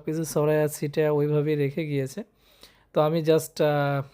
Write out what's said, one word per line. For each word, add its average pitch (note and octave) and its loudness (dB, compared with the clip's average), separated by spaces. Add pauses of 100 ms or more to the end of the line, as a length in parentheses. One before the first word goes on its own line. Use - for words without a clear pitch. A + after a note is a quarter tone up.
কিছু D#3+ -4
ছড়াইয়া D3+ 2
ছিটাইয়া D3+ -2
ওইভাবেই D3 0
রেখে D3 -2
গিয়েছে। C#3+ -4 (680)
তো D#3+ 2
আমি D#3 2
just, D#3 0
আহ, C#3+ 0 (100)